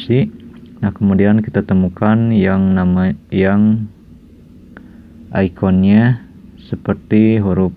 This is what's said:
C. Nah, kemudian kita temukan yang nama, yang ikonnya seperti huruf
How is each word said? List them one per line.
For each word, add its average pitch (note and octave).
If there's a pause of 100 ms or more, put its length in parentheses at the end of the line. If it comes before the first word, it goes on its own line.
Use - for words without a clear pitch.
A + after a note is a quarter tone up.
C. C3 (560)
Nah, G2
kemudian G2+
kita G#2
temukan G#2+
yang F#2+
nama, F#2 (160)
yang G#2 (1500)
ikonnya G2 (460)
seperti A2
huruf F#2+